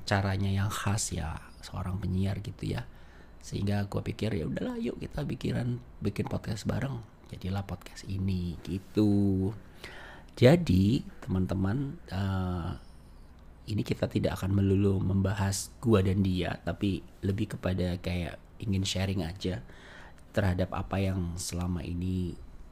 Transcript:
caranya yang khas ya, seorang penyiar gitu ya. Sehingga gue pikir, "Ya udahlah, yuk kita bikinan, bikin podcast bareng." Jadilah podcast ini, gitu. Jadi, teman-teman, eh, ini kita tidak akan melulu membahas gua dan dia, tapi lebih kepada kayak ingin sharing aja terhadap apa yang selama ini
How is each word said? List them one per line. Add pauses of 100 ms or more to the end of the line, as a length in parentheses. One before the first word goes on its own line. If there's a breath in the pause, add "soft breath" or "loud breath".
caranya
yang
khas
ya, (240)
seorang
penyiar
gitu
ya. (560 loud breath)
Sehingga
gue
pikir,
"Ya
udahlah,
yuk
kita
bikinan, (240)
bikin
podcast
bareng." (300)
Jadilah
podcast
ini,
gitu. (880 loud breath)
Jadi, (220)
teman-teman, (100)
eh, (960)
ini
kita
tidak
akan
melulu
membahas (100)
gua
dan
dia,
tapi (220)
lebih
kepada
kayak (240)
ingin
sharing
aja (720 loud breath)
terhadap
apa
yang
selama
ini (340)